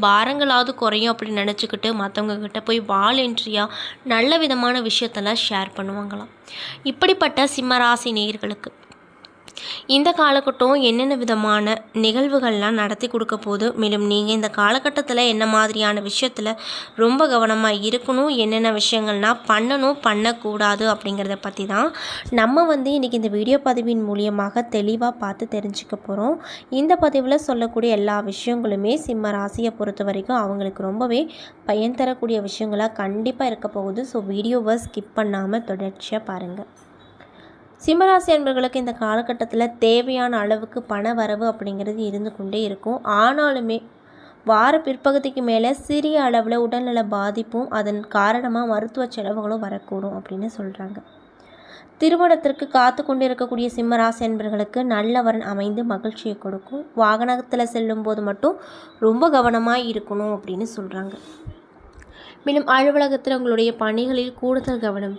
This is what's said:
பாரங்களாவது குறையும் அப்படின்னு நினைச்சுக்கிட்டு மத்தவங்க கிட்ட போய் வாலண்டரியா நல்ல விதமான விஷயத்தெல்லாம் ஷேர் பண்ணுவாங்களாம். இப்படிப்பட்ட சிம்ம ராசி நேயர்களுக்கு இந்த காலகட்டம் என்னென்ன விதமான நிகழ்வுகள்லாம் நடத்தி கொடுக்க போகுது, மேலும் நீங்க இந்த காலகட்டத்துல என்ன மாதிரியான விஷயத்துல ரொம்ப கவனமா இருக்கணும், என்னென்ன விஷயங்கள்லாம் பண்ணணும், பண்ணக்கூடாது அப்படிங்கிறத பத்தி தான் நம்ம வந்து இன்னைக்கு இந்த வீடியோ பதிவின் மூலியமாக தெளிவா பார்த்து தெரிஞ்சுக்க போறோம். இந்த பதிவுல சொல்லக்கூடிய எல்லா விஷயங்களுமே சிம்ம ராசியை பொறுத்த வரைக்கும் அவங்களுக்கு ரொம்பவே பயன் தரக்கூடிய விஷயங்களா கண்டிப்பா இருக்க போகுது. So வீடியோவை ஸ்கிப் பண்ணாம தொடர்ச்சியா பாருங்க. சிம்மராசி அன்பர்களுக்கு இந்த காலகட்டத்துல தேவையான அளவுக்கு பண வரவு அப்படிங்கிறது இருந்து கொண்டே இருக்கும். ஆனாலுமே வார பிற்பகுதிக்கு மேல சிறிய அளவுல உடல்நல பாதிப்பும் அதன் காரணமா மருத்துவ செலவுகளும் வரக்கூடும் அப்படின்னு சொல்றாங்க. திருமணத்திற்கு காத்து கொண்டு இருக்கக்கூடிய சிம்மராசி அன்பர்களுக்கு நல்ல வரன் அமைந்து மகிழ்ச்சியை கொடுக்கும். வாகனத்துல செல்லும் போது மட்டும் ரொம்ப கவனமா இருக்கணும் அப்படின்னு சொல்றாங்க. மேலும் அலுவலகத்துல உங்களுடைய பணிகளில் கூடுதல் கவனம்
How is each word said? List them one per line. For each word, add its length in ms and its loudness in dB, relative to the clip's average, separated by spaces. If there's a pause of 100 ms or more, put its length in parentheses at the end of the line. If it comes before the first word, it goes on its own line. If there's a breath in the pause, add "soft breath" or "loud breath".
பாரங்களாவது 760 4
குறையும் 400 2
அப்படின்னு 300 -4
நினைச்சுக்கிட்டு 500 -2
மத்தவங்க 440 -4
கிட்ட 240 -8
போய் 260 0
வாலண்டரியா 760 0 (400 loud breath)
நல்ல 320 4
விதமான 440 0
விஷயத்தெல்லாம் 600 -2
ஷேர் 340 -4
பண்ணுவாங்களாம். 560 -8 (520 loud breath)
இப்படிப்பட்ட 640 2
சிம்ம 360 0
ராசி 280 2
நேயர்களுக்கு 580 -4 (1200 loud breath)
இந்த 240 4
காலகட்டம் 680 4
என்னென்ன 340 2
விதமான 480 2 (320)
நிகழ்வுகள்லாம் 840 2
நடத்தி 280 -2
கொடுக்க 280 -2
போகுது, 380 -2
மேலும் 320 0
நீங்க 260 2
இந்த 180 0
காலகட்டத்துல 800 2
என்ன 180 2
மாதிரியான 540 2
விஷயத்துல 520 -4 (440 loud breath)
ரொம்ப 320 4
கவனமா 420 4 (120)
இருக்கணும், 540 0
என்னென்ன 360 2
விஷயங்கள்லாம் 720 0
பண்ணணும், 560 2
பண்ணக்கூடாது 880 0
அப்படிங்கிறத 520 -2
பத்தி 260 -8
தான் 220 0 (440 loud breath)
நம்ம 320 4
வந்து 280 2
இன்னைக்கு 280 0
இந்த 100 -2
வீடியோ 340 2
பதிவின் 400 0
மூலியமாக 680 -2
தெளிவா 480 0
பார்த்து 340 -6
தெரிஞ்சுக்க 460 -6
போறோம். 380 -2 (360 loud breath)
இந்த 280 4
பதிவுல 400 2
சொல்லக்கூடிய 580 0
எல்லா 240 0
விஷயங்களுமே 760 -2
சிம்ம 340 -4
ராசியை 400 -4
பொறுத்த 320 -6
வரைக்கும் 380 -2
அவங்களுக்கு 400 -4
ரொம்பவே 380 -2 (460 loud breath)
பயன் 340 0
தரக்கூடிய 420 0
விஷயங்களா 520 -2
கண்டிப்பா 520 -2
இருக்க 240 -4
போகுது. 340 -6
So 200 -6
வீடியோவை 540 0
ஸ்கிப் 380 -10
பண்ணாம 480 -2
தொடர்ச்சியா 600 -6
பாருங்க. 380 -10 (1200 loud breath)
சிம்மராசி 500 4
அன்பர்களுக்கு 480 0
இந்த 120 -4
காலகட்டத்துல 720 -2 (140)
தேவையான 600 2
அளவுக்கு 440 -2
பண 320 -4
வரவு 320 -2
அப்படிங்கிறது 580 -4
இருந்து 260 -4
கொண்டே 320 -6
இருக்கும். 360 -4 (160)
ஆனாலுமே 640 2 (680 loud breath)
வார 320 6
பிற்பகுதிக்கு 640 0
மேல 320 2
சிறிய 480 0
அளவுல 360 2
உடல்நல 480 0
பாதிப்பும் 640 -4
அதன் 380 -2
காரணமா 560 2
மருத்துவ 440 -2
செலவுகளும் 560 -4
வரக்கூடும் 520 -6
அப்படின்னு 380 -8
சொல்றாங்க. 420 -10 (1040 loud breath)
திருமணத்திற்கு 680 4
காத்து 360 4
கொண்டு 220 0
இருக்கக்கூடிய 440 -2
சிம்மராசி 540 0
அன்பர்களுக்கு 600 -2
நல்ல 380 2
வரன் 280 0
அமைந்து 340 -2
மகிழ்ச்சியை 520 -4
கொடுக்கும். 480 -10 (120)
வாகனத்துல 680 2
செல்லும் 400 -2
போது 160 -2
மட்டும் 340 0 (440 loud breath)
ரொம்ப 300 4
கவனமா 540 4
இருக்கணும் 520 -4
அப்படின்னு 340 -6
சொல்றாங்க. 440 -10 (1300 loud breath)
மேலும் 260 0
அலுவலகத்துல 680 4
உங்களுடைய 360 2
பணிகளில் 600 -2
கூடுதல் 480 -2
கவனம் 360 -4